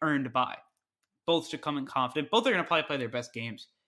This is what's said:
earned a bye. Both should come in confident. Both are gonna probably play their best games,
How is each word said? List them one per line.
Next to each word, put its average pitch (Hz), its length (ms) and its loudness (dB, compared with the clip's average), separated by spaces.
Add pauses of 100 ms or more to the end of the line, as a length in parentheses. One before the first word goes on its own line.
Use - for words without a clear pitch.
earned 143 240 2
a 120 40 -8
bye. 127 280 0 (680)
Both 165 220 2
should - 140 -8
come 147 160 -2
in 135 80 -4
confident. 135 420 -2
Both 233 180 4
are 262 40 4
gonna 180 140 2
probably 160 180 2
play 147 160 -4
their 120 100 -4
best 120 240 -6
games, 117 360 -10 (200)